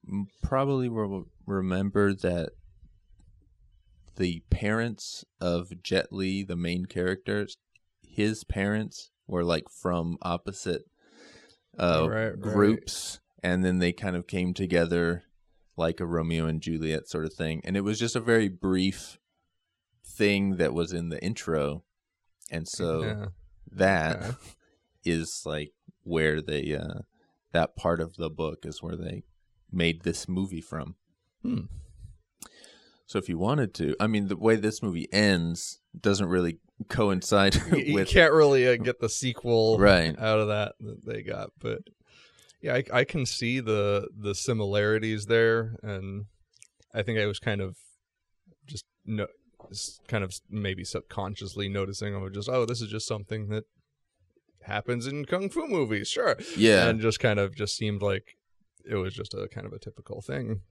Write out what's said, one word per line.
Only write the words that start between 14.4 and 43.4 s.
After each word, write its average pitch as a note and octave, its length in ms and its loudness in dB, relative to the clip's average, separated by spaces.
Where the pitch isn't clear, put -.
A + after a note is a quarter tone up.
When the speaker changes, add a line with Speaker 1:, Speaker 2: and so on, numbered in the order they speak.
Speaker 1:
together E2+ 680 2
like E2 240 -2
a F2+ 60 -4
Romeo E2 400 0
and D#2+ 160 -2
Juliet D#2 480 -4
sort D#2+ 160 -4
of D#2 80 -6
thing. D#2+ 300 -4
And F#2 120 -4
it G2+ 60 0
was G#2 160 -2
just A#2 180 -4
a B2 40 0
very A2+ 280 4
brief F#2+ 680 0
thing G2 520 2
that D2+ 160 2
was E2 200 -2
in E2+ 160 -4
the D#2+ 140 -6
intro. D#2+ 600 -2
And E2 160 -8
so D#2+ 340 -2
Speaker 2:
Yeah. G#2+ 240 -4
Speaker 1:
that F#2 520 2
Speaker 2:
Okay. A#2 120 -6
Speaker 1:
<laughs> - 360 -20
is, E2 400 -2
like, D2+ 280 -6
where D#2 380 2
they, D2 340 -2
uh, - 240 -8
that E2 220 0
part E2+ 240 0
of E2 180 -6
the E2 120 -4
book D#2 380 -6
is D#2 160 -12
where E2+ 120 -8
they F2 280 -10
made E2+ 320 2
this - 260 -2
movie F#2 320 -2
from. D#2+ 340 -10
Speaker 2:
Hmm. A#3+ 200 -4
Speaker 1:
So - 140 -6
if - 80 -6
you E2+ 100 -4
wanted A2+ 380 0
to, C#2+ 240 0
I G#2+ 80 2
mean, G#2 200 0
the F#2 100 -2
way A2+ 180 4
this G#2+ 260 -2
movie F2 300 -4
ends F2+ 680 2
doesn't G2+ 280 2
really E2+ 320 2
coincide G2 680 4
<laughs> - 160 0
Speaker 2:
Y-, D#3+ 80 4
you C#3 160 -2
Speaker 1:
with F#3 140 2
Speaker 2:
can't D#3+ 240 8
really, C#3 340 8
uh, B2 100 6
get A#2 220 -2
the A2+ 100 0
sequel A2+ 680 2
Speaker 1:
Right. F2 400 8
Speaker 2:
out A2 200 4
of G#2+ 80 2
that G#2 320 -2
that G#2+ 260 -12
they A2 160 -6
got, - 280 -8
but A2+ 200 -4
yeah, C3+ 140 -2
I, A#2+ 80 0
I B2 40 4
can B2+ 220 -2
see B2 340 -2